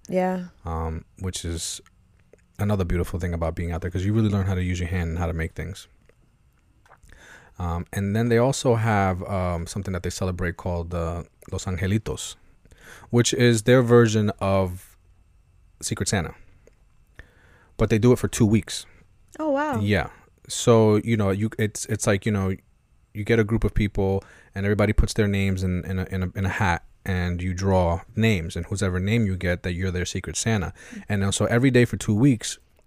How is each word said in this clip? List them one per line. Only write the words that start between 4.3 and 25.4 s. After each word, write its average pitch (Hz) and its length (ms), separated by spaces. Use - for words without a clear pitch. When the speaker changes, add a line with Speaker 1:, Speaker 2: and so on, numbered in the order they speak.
Speaker 2:
how 98 80
to 92 80
use 90 160
your 87 100
hand 87 220
and 80 80
how 87 80
to 80 60
make 80 200
things. 85 340
Um, 87 340
and 101 220
then 117 140
they 117 100
also 127 360
have, 98 480
um, 90 440
something 95 260
that 87 100
they 90 60
celebrate 90 480
called, 85 380
uh, 85 280
Los 95 140
Angelitos, 92 680
which 120 220
is 120 300
their 127 180
version 113 580
of 95 580
Secret - 280
Santa. 92 240
But 107 120
they 113 100
do 123 140
it 113 60
for 104 80
two - 180
weeks. 104 400
Speaker 1:
Oh, 311 120
wow. 277 280
Speaker 2:
Yeah. 101 300
So, 110 560
you 117 140
know, 101 120
you, 101 200
it's, 107 260
it's - 220
like, 101 180
you 110 60
know, 95 240
you 104 100
get 117 160
a 110 40
group 107 200
of 98 100
people 98 500
and 98 100
everybody 104 280
puts - 200
their 104 140
names 98 360